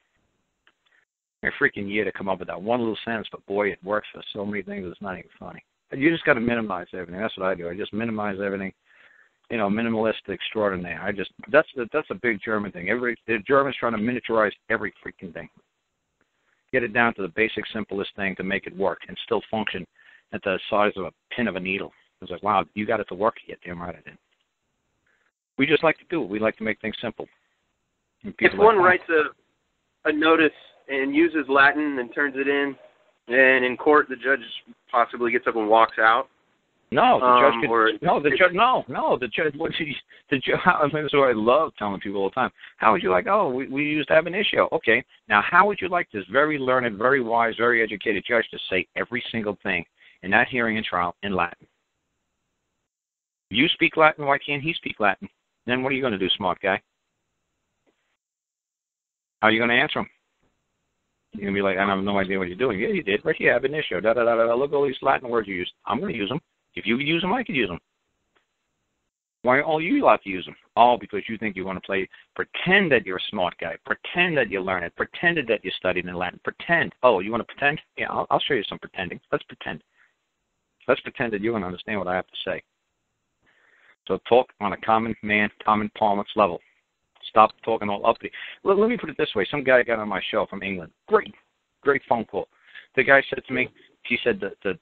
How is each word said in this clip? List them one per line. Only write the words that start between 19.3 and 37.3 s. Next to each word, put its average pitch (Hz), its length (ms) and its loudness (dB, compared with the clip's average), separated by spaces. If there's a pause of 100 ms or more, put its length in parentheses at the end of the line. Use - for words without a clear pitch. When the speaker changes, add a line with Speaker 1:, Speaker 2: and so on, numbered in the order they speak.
Speaker 1:
function 104 340 -6 (480)
at 107 100 -10
the 95 140 -2 (120)
size 104 280 2
of 92 80 -6
a 80 60 -10 (240)
pin 120 120 -2
of 92 80 -4
a 92 40 -6
needle. 92 320 -6 (300)
It's 90 100 -12
like, 87 100 -10
wow, 98 320 2
you 104 140 -4
got 113 120 0
it 101 100 -6
to 95 60 -10
work 104 200 0 (120)
yet. - 160 -16
Damn 87 180 -12
right 87 140 -10
I 80 140 -20
did. - 80 -20 (1400)
We 139 80 4
just 156 160 4
like 160 160 2
to - 100 -20
do 160 140 -2
it. 90 60 -6
We 104 100 -4
like 110 180 0
to - 60 -10
make 107 180 -4
things 104 180 -8
simple. - 280 -8 (960)
And 196 160 -12
Speaker 2:
If 208 120 6
Speaker 1:
people 196 140 4
Speaker 2:
one 220 120 8
Speaker 1:
like, 180 80 6
Speaker 2:
writes 180 240 4
a, - 1000 -4
a - 20 4
notice 156 400 4 (380)
and 139 260 -2
uses 156 320 2
Latin 143 520 4
and 120 140 -6
turns 143 220 -2
it 135 120 -2
in, 143 280 0 (520)
and 131 380 6
in 123 120 -2
court 147 320 4
the 131 60 -8
judge 127 240 0 (520)
possibly 120 400 0
gets 120 160 -2
up 117 80 0
and 110 140 0
walks 113 300 6
out. 113 280 4 (640)
Speaker 1:
No, 185 280 4
the 123 220 8